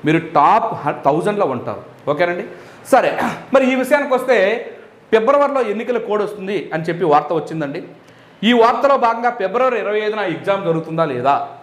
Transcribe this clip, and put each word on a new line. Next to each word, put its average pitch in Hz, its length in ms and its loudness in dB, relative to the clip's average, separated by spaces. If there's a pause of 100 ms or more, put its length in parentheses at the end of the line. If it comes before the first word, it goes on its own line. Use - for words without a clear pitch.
మీరు 156 140 4
టాప్ 165 540 2
హ-, 147 180 -4
థౌజండ్లో 180 540 0
ఉంటారు. 120 640 -8
ఓకేనండి, 175 320 -2 (480)
సరే, 208 260 4 (360)
మరి 262 180 4
ఈ 262 40 0
విషయానికి 254 380 0
వస్తే 233 520 0 (460)
ఫిబ్రవరిలో 269 500 2
ఎన్నికల 226 360 -4
కోడ్ 208 240 -2
వస్తుంది 190 520 -6
అని 160 100 -4
చెప్పి 170 220 -4
వార్త 147 280 2
వచ్చిందండి. 160 500 -4 (600)
ఈ 226 100 4
వార్తలో 240 440 4
భాగంగా 240 320 0
ఫిబ్రవరి 233 500 -2
ఇరవై 208 200 -2
ఐదున 214 200 -4
ఎగ్జామ్ 196 440 -2
జరుగుతుందా 160 420 -2
లేదా 131 420 0 (160)